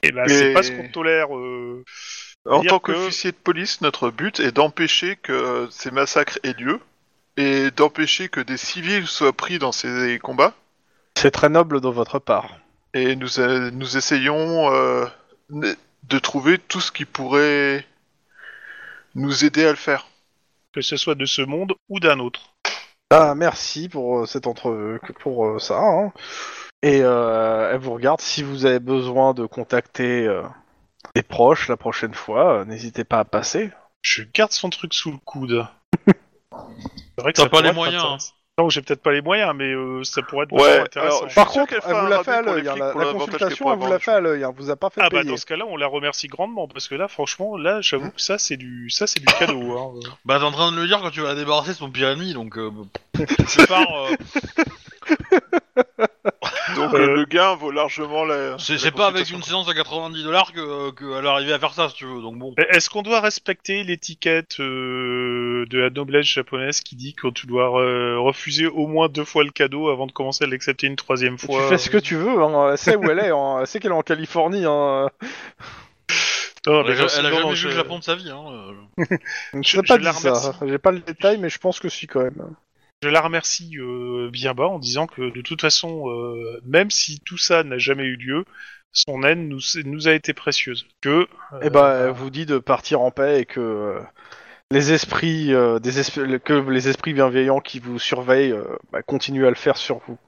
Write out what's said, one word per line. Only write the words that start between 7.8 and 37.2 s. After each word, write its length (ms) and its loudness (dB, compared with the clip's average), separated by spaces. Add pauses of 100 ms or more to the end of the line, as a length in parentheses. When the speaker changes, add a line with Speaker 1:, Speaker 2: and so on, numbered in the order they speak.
Speaker 2:
que 120 -6
des 160 -6
civils 500 -4
soient 260 2
pris 240 -6
dans 140 -2
ces 480 -2
combats. 340 2 (640)
Speaker 3:
C'est 140 6
très 180 4
noble 320 4
de 80 0
votre 300 -2
part. 400 -2 (340)
Speaker 2:
Et 220 2
nous, 240 -6
euh, 320 2
nous 260 -4
essayons, 760 2
euh, 340 2 (440)
de 720 -4
trouver 400 0
tout 200 -8
ce 120 -4
qui 140 -10
pourrait 800 0 (1300)
nous 280 -2
aider 220 4
à 60 6
le 40 2
faire. 300 -2 (680)
Speaker 1:
Que 80 -8
ce 160 -4
soit 180 -2
de 100 -4
ce 160 -2
monde 320 -4 (140)
ou 140 -8
d'un 180 4
autre. 340 -10 (560)
Speaker 3:
Ah, 240 8
merci 540 -2
pour, 320 -2
euh, 60 -2
cette 200 -8
entre-, 540 -4 (220)
pour, 260 0
euh, 120 -2
ça, 200 -2
hein. 320 2 (720)
Et, 180 6
euh, 720 4
elle 60 -2
vous 140 -6
regarde. 260 2
Si 240 -4
vous 220 -4
avez 140 6
besoin 540 2
de 120 -4
contacter, 840 -2
euh, 140 0 (760)
des 80 0
proches 460 4
la 80 0
prochaine 360 -6
fois, 460 2
euh, 60 -6
n'hésitez 400 -8
pas 140 2
à 60 2
passer. 460 -4 (300)
Speaker 1:
Je 220 0 (100)
garde 180 2
son 180 -4
truc 240 -8
sous 200 -4
le 40 -12
coude. 480 -4 (200)
Speaker 3:
<laughs> 220 0
Speaker 1:
C'est 1120 -2